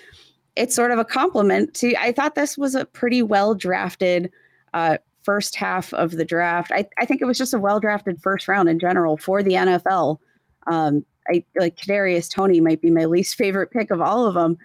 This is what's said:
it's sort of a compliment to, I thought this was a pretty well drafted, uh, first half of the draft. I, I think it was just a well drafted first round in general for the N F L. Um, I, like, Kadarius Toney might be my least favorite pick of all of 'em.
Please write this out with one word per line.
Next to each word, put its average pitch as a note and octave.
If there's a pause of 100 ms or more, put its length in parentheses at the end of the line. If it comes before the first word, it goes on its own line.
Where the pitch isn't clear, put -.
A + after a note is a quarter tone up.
(580)
it's B3
sort A#3+
of A#3
a A3+
compliment G#3
to, A#3+
I A#3
thought C#4+
this D4
was C#4
a C4
pretty B3
well G#3
drafted, F3+ (440)
uh, E3 (260)
first G3+
half F#3
of E3
the D#3+
draft. E3+
I, G3+ (140)
I B3
think C4
it C4+
was B3
just B3+
a A#3+
well G3+
drafted G3+
first F#3+
round F#3+
in E3
general F3
for F#3+
the F#3+
N F#3
F F3+
L. D#3+ (480)
Um, D#3 (240)
I, F3 (100)
like, E3+
Kadarius F#3+
Toney F#3+
might D#3+
be E3+
my E3
least F3
favorite G3
pick A3
of F3
all G#3
of G3
'em. E3+